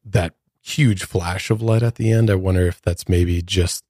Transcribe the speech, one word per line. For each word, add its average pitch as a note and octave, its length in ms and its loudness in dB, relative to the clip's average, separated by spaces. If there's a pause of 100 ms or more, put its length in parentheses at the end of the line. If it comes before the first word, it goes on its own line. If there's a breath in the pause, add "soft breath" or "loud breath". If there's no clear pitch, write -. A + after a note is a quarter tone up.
that F#2+ 300 -4 (260)
huge A2+ 440 0
flash F#2 460 -6
of A2 120 -2
light A2+ 220 2
at A#2 100 -2
the A2+ 180 0
end, A2+ 180 2
I G2 40 4
wonder F#2 320 2
if - 160 -4
that's - 260 -4
maybe F2 340 2
just F2+ 480 -2